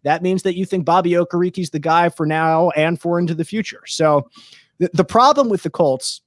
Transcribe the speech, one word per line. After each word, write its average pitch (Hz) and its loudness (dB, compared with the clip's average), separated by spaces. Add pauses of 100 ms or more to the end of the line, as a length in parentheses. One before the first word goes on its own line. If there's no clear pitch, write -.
That 160 0
means 185 -2
that 185 -4
you 190 -4
think 185 -4
Bobby 175 2
Okereke's 175 -2
the 156 -6
guy 165 2
for 160 -4
now 160 2
and 160 0
for 175 -2
into 170 -2
the 160 -4
future. - -8
So 151 0 (500)
the, 175 -2
the 170 0
problem 269 4
with 196 -4
the 160 -6
Colts 135 -2